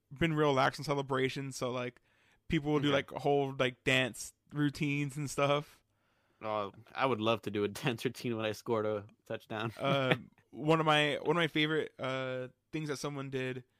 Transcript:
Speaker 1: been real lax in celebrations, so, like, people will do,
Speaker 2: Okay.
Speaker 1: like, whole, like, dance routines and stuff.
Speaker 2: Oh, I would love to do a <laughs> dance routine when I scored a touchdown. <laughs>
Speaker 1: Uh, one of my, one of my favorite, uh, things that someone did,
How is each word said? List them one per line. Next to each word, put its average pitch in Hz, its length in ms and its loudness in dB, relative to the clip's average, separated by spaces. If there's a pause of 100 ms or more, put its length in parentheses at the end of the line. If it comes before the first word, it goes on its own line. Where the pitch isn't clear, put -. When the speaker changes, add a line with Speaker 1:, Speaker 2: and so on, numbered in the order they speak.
(180)
Speaker 1:
been 160 140 2
real 151 220 4
lax 135 240 4
in 139 80 -10
celebrations, 135 720 -2
so, 127 120 -4
like, 123 300 -6 (480)
people 151 240 0
will 151 80 6
do, 143 80 2
Speaker 2:
Okay. 143 60 4
Speaker 1:
like, 139 180 0
whole, 139 480 2
like, 127 240 0
dance 127 480 0 (220)
routines 143 640 0
and 147 120 -6
stuff. 143 520 0 (600)
Speaker 2:
Oh, 107 300 -2 (240)
I 131 100 2
would 120 140 2
love 110 220 2
to - 100 -6
do 104 140 0
a - 20 -2
<laughs> 104 160 -6
dance 120 220 -2
routine 120 320 -4
when 110 80 -4
I 107 80 0
scored 110 320 -2
a 107 180 -2 (240)
touchdown. 113 500 -6
<laughs> - 0 -
Speaker 1:
Uh, 135 380 2 (360)
one 151 280 2
of 156 60 0
my, 151 380 4
one 156 120 2
of 175 60 2
my 165 60 2
favorite, 151 520 0
uh, 131 480 -4 (240)
things 156 160 -6
that 143 100 -4
someone 143 320 -6
did, 127 360 -4 (140)